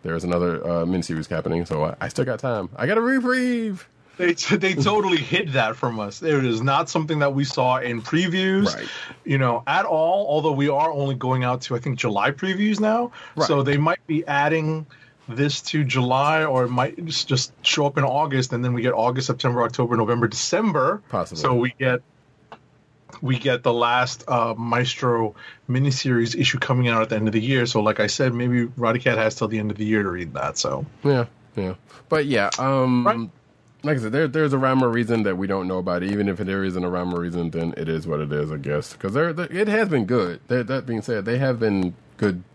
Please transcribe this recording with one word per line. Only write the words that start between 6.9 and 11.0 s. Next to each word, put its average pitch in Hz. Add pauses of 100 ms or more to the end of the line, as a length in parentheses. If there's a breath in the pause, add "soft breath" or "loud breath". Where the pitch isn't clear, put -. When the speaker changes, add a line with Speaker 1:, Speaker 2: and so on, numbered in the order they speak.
Speaker 2:
that 139
we 139
saw 127
in 120
previews, 185
Speaker 1:
Right. - (380 loud breath)
Speaker 2:
you 139
know, 120
at 170
all, 170
although 151
we 139
are 147
only 139